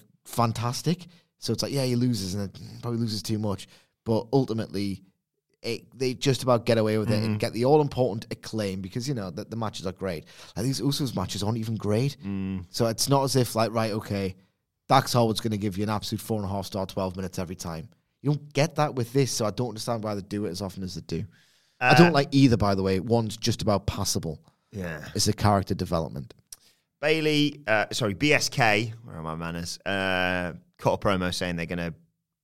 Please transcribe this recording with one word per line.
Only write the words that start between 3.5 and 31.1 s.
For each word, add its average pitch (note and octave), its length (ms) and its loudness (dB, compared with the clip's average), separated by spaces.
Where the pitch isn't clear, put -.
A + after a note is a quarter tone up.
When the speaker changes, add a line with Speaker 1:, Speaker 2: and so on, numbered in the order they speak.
Speaker 1:
But A2 280 0
ultimately, G#2 680 -2
it, A2+ 240 -6
they B2+ 160 -2
just C3 300 0
about A#2+ 200 4
get A2+ 140 4
away A2 200 2
with G#2+ 120 0
it A2 60 2
and G#2+ 100 0
Speaker 2:
Mm-hmm. G#2+ 120 0
Speaker 1:
get A2+ 140 -2
the A2+ 140 0
all-important C3 640 2
acclaim G2+ 500 -4
because, G#2+ 280 -8
you D3 60 -2
know, G2 160 -6
the, G2 140 -10
the A2 120 -10
matches A2 300 -6
are F#2 60 -2
great. F2+ 320 -6
Like, G#2 80 -2
these C3 160 -2
Usos C#3 340 -2
matches F#2 280 -4
aren't A2 160 -2
even A2+ 180 -4
great. G#2+ 480 0
Speaker 2:
Mm. F#2+ 460 -4
Speaker 1:
So - 160 0
it's A2+ 220 -2
not C#3 160 4
as C3+ 120 0
if, B2 180 2
like, A2 180 0
right, A2+ 200 0
okay, G2+ 440 -4
Dax C3 240 4
Harwood's A#2 280 4
gonna G#2+ 180 -2
give G2 180 -2
you G2+ 80 -2
an G#2 60 -2
absolute G#2+ 320 -4
four A2+ 160 -4
and G2+ 80 -4
a - 20 -4
half G2 180 -4
star, F#2+ 200 -4
twelve F#2+ 300 -4
minutes F#2 220 -6
every F2+ 180 -6
time. E2 320 -10
You C3 80 0
don't D3 240 -4
get D#3 220 2
that D3 180 0
with A#2 180 -4
this, C3+ 180 2
so - 140 -2
I G#2 60 0
don't B2 180 -2
understand A2 340 -4
why G#2+ 120 -4
they G2+ 80 -6
do G#2 240 -4
it F2 40 -4
as F#2 120 -6
often F#2+ 200 -8
as F2+ 120 -8
they D#2+ 80 -10
do. E2 220 -4
I B2+ 100 4
Speaker 2:
Uh, D3 80 8
Speaker 1:
don't E3+ 160 10
like C#3+ 180 4
either, C3+ 240 8
by G2+ 180 2
the F#2+ 80 0
way. F#2+ 180 2
One's A2 360 0
just - 240 -2
about G2 260 0
passable. F2+ 540 -4
Speaker 2:
Yeah. E2+ 320 -8
Speaker 1:
It's G#2 140 2
a G#2 60 6
character G2+ 400 2
development. D#2+ 580 -4
Speaker 2:
Bayley, D3+ 640 2
uh, G#2+ 260 4
sorry, G#2+ 220 0
B D3 180 2
S C3+ 160 2
K, A2+ 460 2
where F#2+ 120 -14
are D#2+ 60 -10
my D#2+ 120 -6
manners, E2+ 500 -8
uh, F#2 680 0
cut - 160 2
a F#2 40 -2
promo F#2 360 0